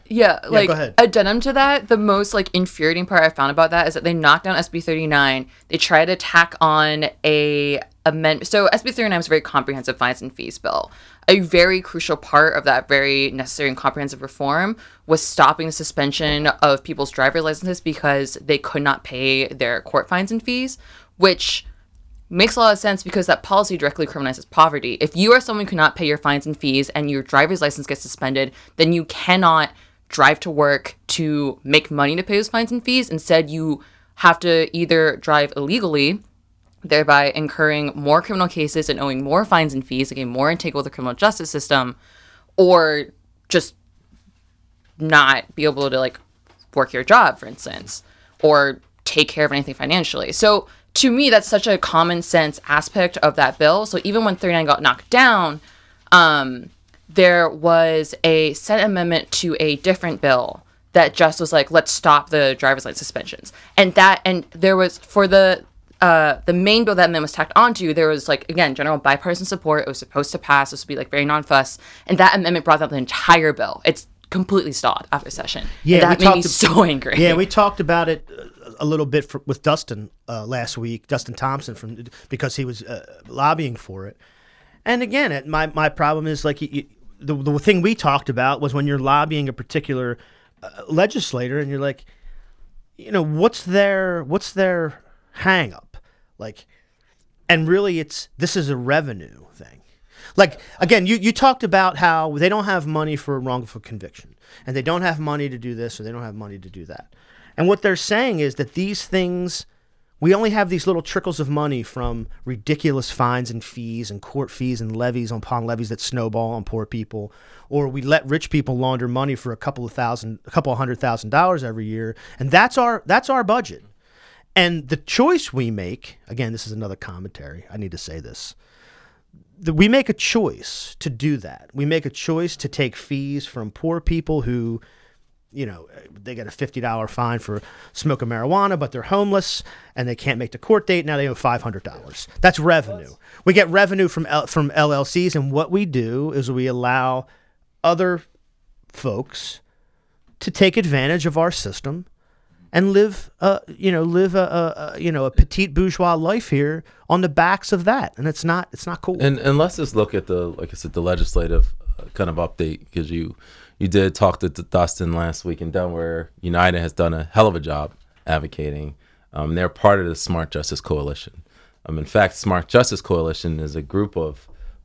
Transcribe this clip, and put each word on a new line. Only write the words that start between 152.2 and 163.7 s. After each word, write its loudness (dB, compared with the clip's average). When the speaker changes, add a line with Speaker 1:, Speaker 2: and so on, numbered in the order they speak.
Speaker 2:
and 2
live, 2
uh, 2
you -2
know, 0
live 0
a, 2
a, -4
a, -12
you -2
know, -2
a -2
petite 2
bourgeois 0
life -2
here -2
on 2
the 0
backs 0
of -2
that, 0
and -4
it's -6
not, -2
it's -16
not -10
cool. -4
Speaker 3:
And, 2
and 2
let's 2
just -6
look 0
at -4
the, -4
like -10
I -14
said, -12
the -4
legislative, 2
uh, -14
kind -2
of -4
update, -6
'cause -6
you, -6